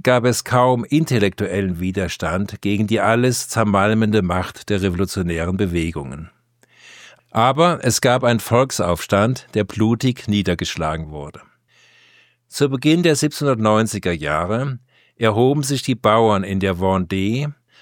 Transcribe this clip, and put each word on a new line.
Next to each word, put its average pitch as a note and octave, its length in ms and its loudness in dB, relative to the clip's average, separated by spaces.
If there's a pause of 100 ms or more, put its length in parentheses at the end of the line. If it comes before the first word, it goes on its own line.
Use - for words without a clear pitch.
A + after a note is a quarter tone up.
gab B2 220 2
es B2 180 0
kaum B2 420 2
intellektuellen G2 960 0
Widerstand F#2 840 -4
gegen G2+ 240 0
die G#2 120 0
alles A#2 500 0
zermalmende G#2+ 760 2
Macht F2+ 460 -4
der G2 140 0
revolutionären F2 760 -2
Bewegungen. E2 720 -4 (1000)
Aber C#3 520 2
es A#2+ 180 0
gab B2 240 2
einen A#2+ 160 2
Volksaufstand, A2 1160 0
der G#2 100 0
blutig A2+ 640 -2
niedergeschlagen D#2+ 840 -2
wurde. D2+ 320 -14 (1080)
Zu D3 220 0
Beginn D3 320 2
der D#3+ 140 4
siebzehnhundertneunziger A2 960 0
Jahre F2 640 -2 (380)
erhoben B2 460 2
sich C3+ 200 -4
die C3 120 -2
Bauern G#2+ 480 4
in G2 160 -4
der F#2+ 180 0
Vendée, F#2+ 760 -2 (300)